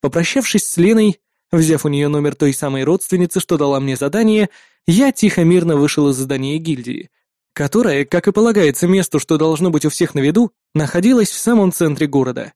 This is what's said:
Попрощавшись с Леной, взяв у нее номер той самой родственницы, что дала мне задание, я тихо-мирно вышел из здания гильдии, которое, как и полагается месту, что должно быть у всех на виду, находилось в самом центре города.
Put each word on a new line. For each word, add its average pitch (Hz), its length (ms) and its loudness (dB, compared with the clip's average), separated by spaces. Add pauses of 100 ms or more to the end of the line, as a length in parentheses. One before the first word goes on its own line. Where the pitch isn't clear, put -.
Попрощавшись 170 640 -2
с - 100 -8
Леной, 214 420 2 (320)
взяв 160 340 2
у 151 40 0
нее 143 180 -2
номер 147 280 -2
той 143 180 0
самой 135 300 -4
родственницы, 175 560 -2
что 175 180 -4
дала 139 220 0
мне 135 160 -4
задание, 214 540 0 (360)
я 240 260 2
тихо-мирно 170 640 2
вышел 143 340 2
из 135 60 0
здания 135 420 -6
гильдии, 135 520 -8 (440)
которое, 147 520 0
как - 220 0
и 202 40 2
полагается 202 560 2
месту, 180 320 0
что 156 180 -2
должно 160 340 0
быть 151 140 -2
у 156 40 2
всех - 240 -4
на 147 60 -4
виду, 175 320 2 (240)
находилось 185 560 2
в - 60 -12
самом 214 340 2
центре 156 360 -2
города. 127 480 -2